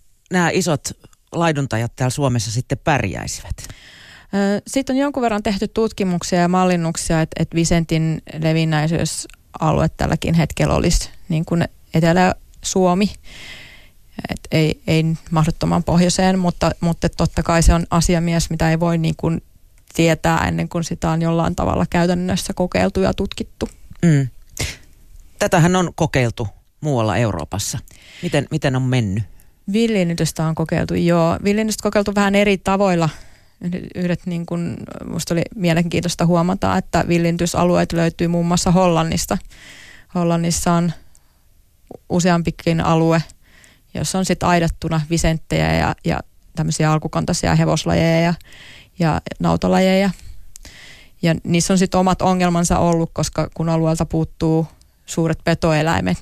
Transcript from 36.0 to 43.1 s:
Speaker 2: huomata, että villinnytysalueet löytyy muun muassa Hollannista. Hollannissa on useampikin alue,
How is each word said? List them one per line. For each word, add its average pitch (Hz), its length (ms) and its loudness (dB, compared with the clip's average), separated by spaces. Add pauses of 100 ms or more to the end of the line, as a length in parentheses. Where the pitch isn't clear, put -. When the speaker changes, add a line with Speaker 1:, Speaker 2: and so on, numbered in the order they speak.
Speaker 2:
huomata, 185 520 0
että - 300 0
villinnytysalueet 170 840 0
löytyy 170 340 0
muun 170 180 0
muassa 175 260 2
Hollannista. 170 680 2 (760)
Hollannissa 170 580 0
on 170 180 2 (1160)
useampikin 170 720 0
alue, 165 420 2 (680)